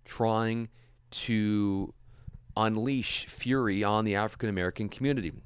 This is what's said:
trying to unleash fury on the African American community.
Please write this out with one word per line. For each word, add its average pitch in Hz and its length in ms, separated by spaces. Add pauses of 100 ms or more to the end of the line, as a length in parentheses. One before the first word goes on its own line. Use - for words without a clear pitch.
trying 113 640 (400)
to 104 840 (640)
unleash 110 680
fury 117 580
on 107 220
the 104 80
African 107 360
American 92 380
community. 123 460 (120)